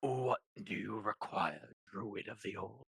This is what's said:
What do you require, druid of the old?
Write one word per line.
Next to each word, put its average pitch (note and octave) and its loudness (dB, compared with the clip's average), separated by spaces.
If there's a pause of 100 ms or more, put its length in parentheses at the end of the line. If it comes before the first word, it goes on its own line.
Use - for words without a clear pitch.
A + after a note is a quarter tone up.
What C3 4 (240)
do - -4
you G#2+ -2
require, E2+ 0 (160)
druid G2+ -4
of A#2 -10
the G2 -4
old? F#2+ -8